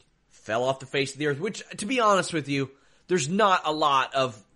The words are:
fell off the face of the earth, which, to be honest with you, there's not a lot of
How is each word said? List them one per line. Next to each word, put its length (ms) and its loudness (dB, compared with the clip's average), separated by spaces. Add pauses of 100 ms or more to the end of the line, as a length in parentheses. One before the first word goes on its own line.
(300)
fell 340 -4
off 160 -2
the 60 -16
face 260 -4
of 60 -14
the 100 -2
earth, 100 -2
which, 240 -8 (160)
to 80 -8
be 140 0
honest 340 2
with 140 -4
you, 220 -2 (360)
there's 220 0
not 360 2
a 80 0
lot 420 2
of 220 0 (200)